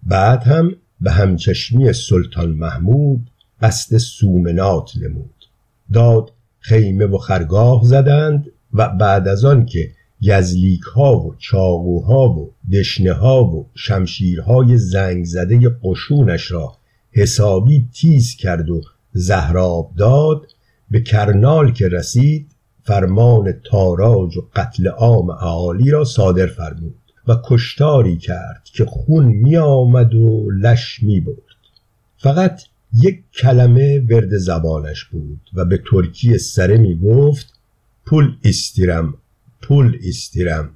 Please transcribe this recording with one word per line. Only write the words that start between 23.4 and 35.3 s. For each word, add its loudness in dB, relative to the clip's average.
تاراج 0
و -12
قتل -4
عام 0
اهالی -4
را 2
صادر 0
فرمود -12
و 4
کشتاری 0
کرد -12
که -2
خون 0
می 2
آمد 2
و 0
لش 0
می 0
برد. -8
فقط 0
یک 2
کلمه 4
ورد 0
زبانش -4
بود -14